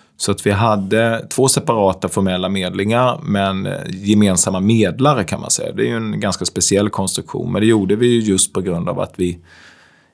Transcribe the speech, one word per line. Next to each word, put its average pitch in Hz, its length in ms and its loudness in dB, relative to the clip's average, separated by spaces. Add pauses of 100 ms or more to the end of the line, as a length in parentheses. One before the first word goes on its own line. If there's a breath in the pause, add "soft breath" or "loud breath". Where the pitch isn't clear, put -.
(180 loud breath)
Så - 140 -2
att - 140 -2
vi 104 60 4
hade 110 800 0
två 131 180 2
separata 101 640 2
formella 92 400 0
medlingar, 98 720 0
men, 98 420 -2
eh, 95 80 -4 (140)
gemensamma 98 720 2
medlare 110 640 2
kan - 180 -6
man - 100 -6
säga. - 220 -4
Det 110 100 -2
är 120 40 0
ju 120 100 -2
en 107 220 -4
ganska 98 260 -4
speciell 98 440 0
konstruktion, - 640 -6
men 98 100 0
det 107 60 4
gjorde 104 280 4
vi 120 120 2
ju 120 120 4
just 101 340 0
på 95 80 -2
grund 87 280 -4
av 90 100 -6
att 92 160 -6
vi, 87 240 -2 (760 soft breath)